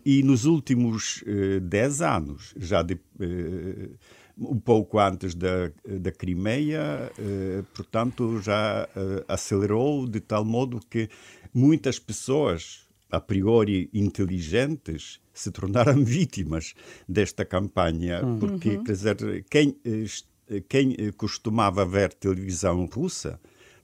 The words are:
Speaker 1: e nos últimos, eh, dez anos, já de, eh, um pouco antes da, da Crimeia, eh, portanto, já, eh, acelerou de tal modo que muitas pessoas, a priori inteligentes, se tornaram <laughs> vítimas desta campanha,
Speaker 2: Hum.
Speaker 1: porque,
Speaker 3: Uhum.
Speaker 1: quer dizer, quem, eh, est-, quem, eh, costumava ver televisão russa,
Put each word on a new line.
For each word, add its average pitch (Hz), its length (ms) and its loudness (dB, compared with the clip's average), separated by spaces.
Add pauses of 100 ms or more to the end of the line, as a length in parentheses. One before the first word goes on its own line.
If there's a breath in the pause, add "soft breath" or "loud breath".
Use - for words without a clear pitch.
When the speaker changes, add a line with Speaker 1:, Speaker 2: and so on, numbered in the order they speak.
Speaker 1:
e 139 180 6
nos 135 220 6
últimos, 123 800 2
eh, 98 320 0
dez 107 440 0
anos, 80 560 -2
já 87 240 2
de, 87 180 -4 (200)
eh, 90 680 -6 (480 soft breath)
um 120 240 -4
pouco 110 380 2
antes 92 360 2
da, 90 380 -2 (100)
da 95 300 -6
Crimeia, 131 1040 -4
eh, 98 440 -6 (120)
portanto, 113 680 -2
já, 104 520 0
eh, 95 320 -4
acelerou 110 800 0
de 110 140 -4
tal 107 240 -2
modo 120 340 -2 (120)
que 110 180 -2 (460 loud breath)
muitas 135 440 4
pessoas, - 840 -4 (320)
a 85 60 0
priori 101 720 4
inteligentes, 98 1300 -2 (140)
se - 160 -8
tornaram 110 500 2
<laughs> - 20 -
vítimas 110 680 -2 (340 loud breath)
desta 95 380 0
campanha, 87 800 -2
Speaker 2:
Hum. 120 140 -2
Speaker 1:
porque, 110 400 0
Speaker 3:
Uhum. 107 60 -6
Speaker 1:
quer 110 80 -4
dizer, 104 580 -2
quem, 147 340 4
eh, 120 60 -4 (180)
est-, - 180 -12 (400)
quem, 135 320 2
eh, 104 140 -4
costumava 104 720 0
ver 92 300 2
televisão 92 720 0
russa, 131 520 -6 (460 soft breath)